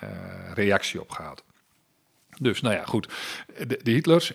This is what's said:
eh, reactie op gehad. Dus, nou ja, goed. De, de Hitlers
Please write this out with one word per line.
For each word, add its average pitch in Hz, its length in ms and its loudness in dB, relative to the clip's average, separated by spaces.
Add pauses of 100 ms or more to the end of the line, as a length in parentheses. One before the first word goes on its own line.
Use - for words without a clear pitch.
eh, 101 80 -12 (460)
reactie 98 460 4
op - 100 -12
gehad. - 340 -12 (920)
Dus, 123 220 0
nou 113 140 2
ja, 87 100 -4
goed. - 240 -2 (580)
De, 123 160 -4
de 120 80 2
Hitlers 160 440 4